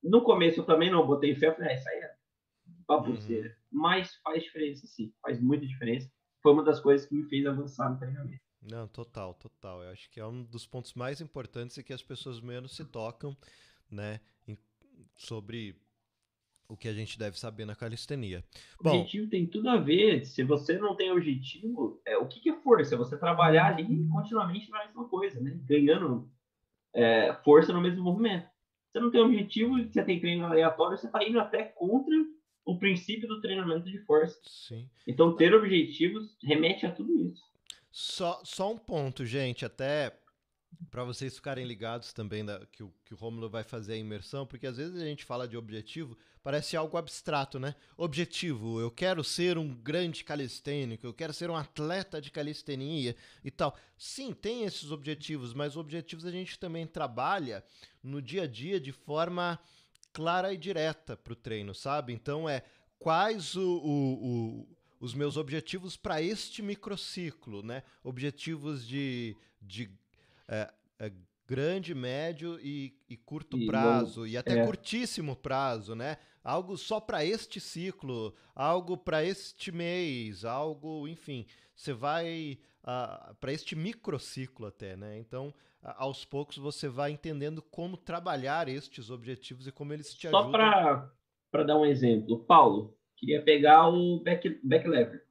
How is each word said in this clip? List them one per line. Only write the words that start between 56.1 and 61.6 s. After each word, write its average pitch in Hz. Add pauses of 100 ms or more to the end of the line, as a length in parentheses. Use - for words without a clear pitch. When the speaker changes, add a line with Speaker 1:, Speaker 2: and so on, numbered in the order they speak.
Speaker 2:
a 175
gente 180
também 165
trabalha 135 (400)
no 139
dia 147
a 156
dia 139
de 139
forma 170 (540)
clara 180
e 185
direta 156
pro 117
treino, 104